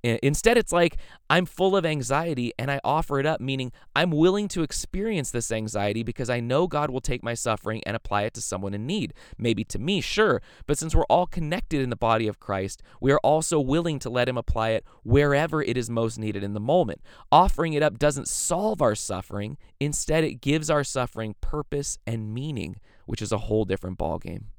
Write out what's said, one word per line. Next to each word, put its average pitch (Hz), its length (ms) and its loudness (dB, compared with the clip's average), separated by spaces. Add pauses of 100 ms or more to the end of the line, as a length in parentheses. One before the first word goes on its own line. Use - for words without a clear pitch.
I-, 113 160 2
instead, 226 380 4
it's - 140 -2
like, 175 240 4 (340)
"I'm 170 160 4
full 190 300 2
of 170 100 2
anxiety 139 720 -2
and 135 140 -2
I 139 100 -2
offer 143 380 0
it 139 60 0
up," 156 140 0
meaning 131 300 -4 (240)
I'm 170 160 2
willing 185 380 4
to 170 160 -2
experience 185 680 -4
this 117 220 -4
anxiety 107 500 -2
because 117 260 -6
I 123 120 0
know 131 260 0
God 147 240 -2
will 131 100 -4
take 127 220 -2
my 117 120 -4
suffering 110 520 -4
and 104 80 -4
apply 104 280 -2
it 110 120 -4
to 110 60 -10
someone 98 340 -6
in 104 100 -6
need. 170 300 -4 (240)
Maybe 110 280 0
to - 120 -6
me, 165 220 0
sure, 175 420 2 (240)
but 143 100 0
since 160 160 -6
we're - 120 8
all 175 220 4
connected 160 540 -2
in 127 100 0
the 117 40 -2
body 113 320 2
of 104 140 -4
Christ, 98 420 -4 (180)
we 135 120 4
are 147 100 4
also 156 380 2
willing 147 400 0
to 120 100 -6
let 123 180 2
him 123 80 -2
apply 113 340 0
it 110 140 -2 (200)
wherever 143 580 4
it 120 140 -2
is 117 120 -2
most 113 300 -2
needed 104 240 -4
in 101 100 -4
the 107 60 -4
moment. 117 420 2 (300)
Offering 165 420 6
it 147 100 2
up 151 140 2
doesn't 139 300 0
solve 185 560 -2
our 107 140 4
suffering. 101 600 -8 (220)
Instead, 151 460 0
it 127 160 -6
gives 151 280 0
our 151 140 2
suffering 113 580 -4
purpose - 580 -4 (100)
and 110 260 -6
meaning, 120 460 -6 (260)
which - 160 -6
is 104 80 -4
a 104 80 0
whole 107 260 0
different 92 340 -4
ballgame. 85 480 -6 (120)